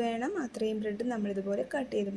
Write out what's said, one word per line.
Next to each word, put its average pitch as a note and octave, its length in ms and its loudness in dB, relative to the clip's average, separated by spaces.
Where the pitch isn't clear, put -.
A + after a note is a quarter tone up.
വേണം A#3 280 0
അത്രയും A3 380 0
ബ്രെഡ് G#3+ 300 -2
നമ്മളിതുപോലെ G3+ 520 0
കട്ട് C4+ 220 0
ചെയ്ത് G3+ 220 2